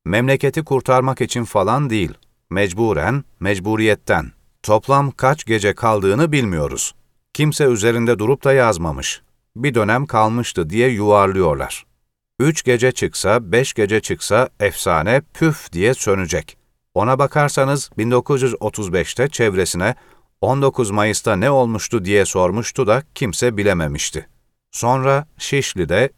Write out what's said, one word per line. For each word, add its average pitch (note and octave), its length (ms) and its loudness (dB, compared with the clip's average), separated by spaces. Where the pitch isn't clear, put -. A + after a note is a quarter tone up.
Memleketi C3 600 0
kurtarmak C3 560 0
için A#2+ 240 -4
falan A2+ 460 0
değil, G#2 240 -2
mecburen, G2+ 760 0
mecburiyetten. G2+ 920 0
Toplam C3+ 480 2
kaç C3 340 0
gece G#2 300 0
kaldığını A2 580 2
bilmiyoruz. E2 640 -2
Kimse D3+ 300 0
üzerinde A#2 540 2
durup A#2 260 0
da C3+ 80 4
yazmamış. E2 720 0
"Bir B2+ 180 -2
dönem A2+ 320 0
kalmıştı." A2 640 0
diye A#2 180 2
yuvarlıyorlar. G2 960 2
Üç D3+ 240 0
gece B2 300 2
çıksa, G2 600 -2
beş B2 200 2
gece G#2+ 280 0
çıksa G#2 480 0
efsane F#2+ 600 0
püf - 380 -2
diye G2 220 0
sönecek. F2+ 640 -4
Ona A#2+ 240 0
bakarsanız C#3+ 800 0
bin A2 120 -2
dokuz B2+ 320 0
yüz A#2+ 180 0
otuz G#2 320 -6
beşte F#2 360 -2
çevresine, F#2+ 640 0
on C3 220 0
dokuz C3 280 0
Mayıs'ta G#2 460 0
ne A2+ 140 2
olmuştu A#2 540 0
diye G2 200 4
sormuştu F#2+ 600 0
da A#2 160 2
kimse A#2+ 420 -2
bilememişti. E2+ 720 -2
Sonra C3+ 540 0
Şişli'de G2+ 800 -2